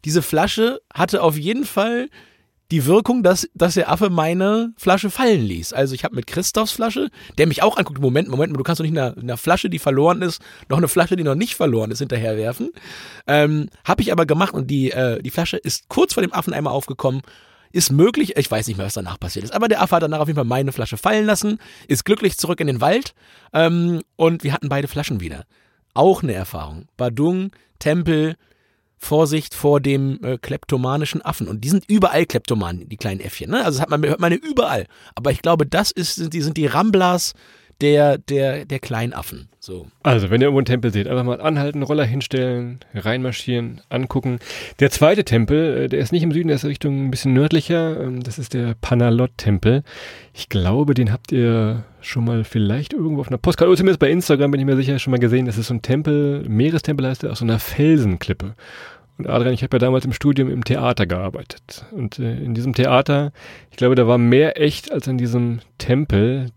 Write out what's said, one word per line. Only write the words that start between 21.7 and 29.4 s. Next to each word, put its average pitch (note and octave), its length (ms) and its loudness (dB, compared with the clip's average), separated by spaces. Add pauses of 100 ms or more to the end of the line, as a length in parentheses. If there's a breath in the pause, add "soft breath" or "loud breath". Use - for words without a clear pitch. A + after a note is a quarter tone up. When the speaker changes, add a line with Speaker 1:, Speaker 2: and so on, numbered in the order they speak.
Speaker 1:
ist C3+ 160 0
glücklich - 340 0
zurück E3+ 220 -2
in D3+ 80 0
den B2 120 -2
Wald, G3 340 0 (380 soft breath)
ähm, E3+ 500 2 (120)
und E3 300 2
wir C#3+ 80 -2
hatten D3 160 -6
beide C#3+ 180 -2
Flaschen C3+ 340 -6
wieder. D#2+ 240 -10 (480)
Auch F3 300 4
eine - 120 -4
Erfahrung. E2 520 -10 (100)
Badung, D#3 540 -2 (300 soft breath)
Tempel, D#3+ 560 0 (680)
Vorsicht D3+ 520 0